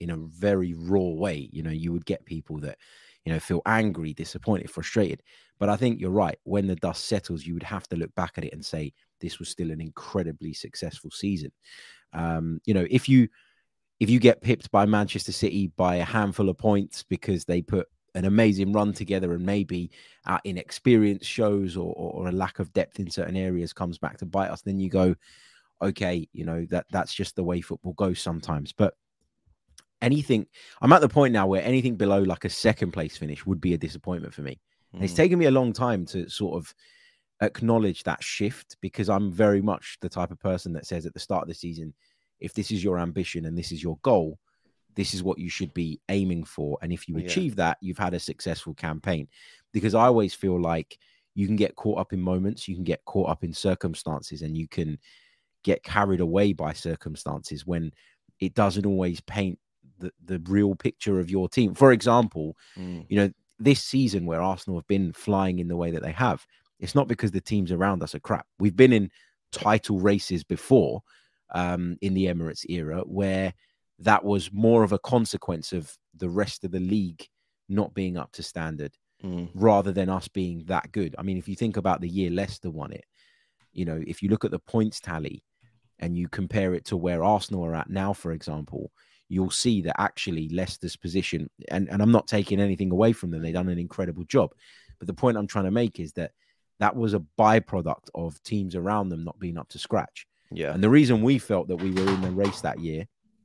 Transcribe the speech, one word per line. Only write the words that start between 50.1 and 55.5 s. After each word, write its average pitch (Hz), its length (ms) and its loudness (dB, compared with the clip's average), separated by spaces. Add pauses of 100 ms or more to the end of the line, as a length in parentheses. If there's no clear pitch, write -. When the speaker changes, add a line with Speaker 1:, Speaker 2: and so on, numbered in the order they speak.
Speaker 1:
feel 92 240 0
like 82 400 -2 (360)
you 101 120 0
can 107 100 0
get 104 200 2
caught 104 220 -2
up 98 160 -4
in 92 60 -2
moments, 92 460 -2
you 95 80 -6
can 90 100 -8
get 82 200 -2
caught - 240 0
up 82 160 -2
in 82 80 -4
circumstances, 80 880 -4
and 78 160 -6
you 80 120 -6
can 156 300 -4 (640)